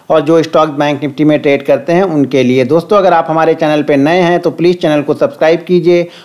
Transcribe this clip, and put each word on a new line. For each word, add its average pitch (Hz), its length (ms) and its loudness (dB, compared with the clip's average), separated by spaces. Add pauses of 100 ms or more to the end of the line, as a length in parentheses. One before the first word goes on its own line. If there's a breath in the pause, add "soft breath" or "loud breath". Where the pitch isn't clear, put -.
(100)
और 156 100 2
जो 156 220 2
स्टॉक 160 280 0
बैंक 147 320 -4
निफ्टी 147 220 -4
में 151 160 2
ट्रेड 139 240 0
करते 139 280 -2
हैं 180 120 2
उनके 139 380 -2
लिए। 127 240 0
दोस्तों, 165 320 0
अगर 185 140 2
आप 165 160 0
हमारे 160 260 0
चैनल 151 280 -2
पे 147 140 0
नए 156 240 2
हैं 170 200 0
तो 170 100 -2
प्लीज़ 175 260 0
चैनल 180 260 -2
को 147 120 -2
सब्सक्राइब 160 460 0
कीजिए 175 460 0 (180 loud breath)